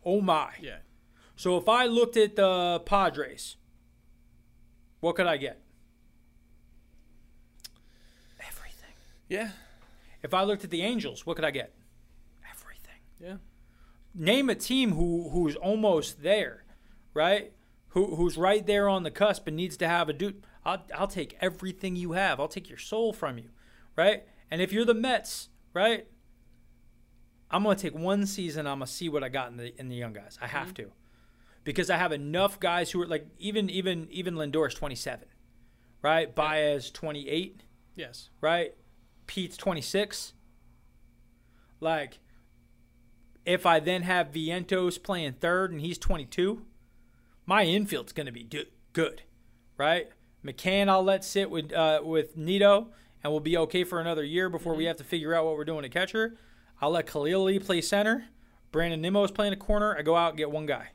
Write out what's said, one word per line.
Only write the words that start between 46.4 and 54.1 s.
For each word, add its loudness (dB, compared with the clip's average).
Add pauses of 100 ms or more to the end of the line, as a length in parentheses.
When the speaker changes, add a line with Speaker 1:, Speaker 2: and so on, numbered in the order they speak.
Speaker 1:
my 4
infield's 0
gonna -8
be -16
do-, -10 (260)
good, -2 (560)
right? 2 (360)
McCann 0
I'll 6
let 2
sit -2
with, -6
uh, 4
with 0
Nido, 4 (340)
and 0
we'll 0
be 0
okay 0
for -4
another -2